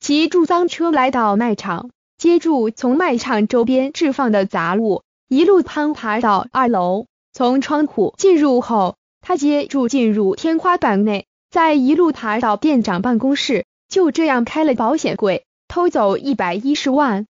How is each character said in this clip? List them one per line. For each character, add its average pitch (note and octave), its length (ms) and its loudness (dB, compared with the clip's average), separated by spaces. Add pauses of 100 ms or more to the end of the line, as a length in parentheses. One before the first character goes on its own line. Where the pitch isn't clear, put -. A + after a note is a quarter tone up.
其 D4+ 280 0
助 E4+ 160 2
赃 F4 240 0
车 E4+ 220 -4
来 C4+ 200 2
到 A3 260 0
卖 A3+ 180 0
场， G3 360 -8 (280)
接 E4+ 200 2
住 C4 320 0
从 B3+ 280 -2
卖 E4 180 0
场 A3 320 -2
周 A#3+ 160 2
边 C4 280 0
置 D#4 200 0
放 B3+ 180 -2
的 G3+ 140 2
杂 F3 300 -2
物， G#3+ 280 -2 (260)
一 C#4 180 2
路 F#4+ 160 6
攀 D4+ 320 -4
爬 A3+ 260 -4
到 G#3+ 320 0
二 B3+ 160 0
楼， F#3+ 380 -2 (260)
从 B3+ 300 0
窗 D4+ 240 -2
户 G3+ 320 -2
进 F#4+ 180 4
入 C#4 240 2
后， G3+ 360 -2 (260)
他 F4+ 140 -4
接 C#4+ 300 0
住 C4 220 -2
进 A#3 240 2
入 G3+ 240 0
天 D#4+ 220 -2
花 F4+ 180 0
板 G#3 280 0
内， G#3 200 -2 (260)
再 E4 220 2
一 C#4 220 2
路 D#4+ 180 4
爬 A3 280 -4
到 G#3+ 180 0
店 C#4+ 240 2
长 F#3+ 180 -2
办 A#3+ 180 0
公 C4+ 180 0
室， A#3+ 280 -2 (240)
就 F4+ 220 2
这 E4 160 0
样 B3 180 0
开 D#4 200 -2
了 C#4+ 100 2
保 A#3 240 0
险 E3 180 -4
柜， F#3+ 280 -2 (240)
偷 F4 200 0
走 G#3+ 300 0
一 C#4 160 -4
百 F3+ 200 -4
一 C4 200 -2
十 D4 160 -2
万。 B3+ 340 0 (140)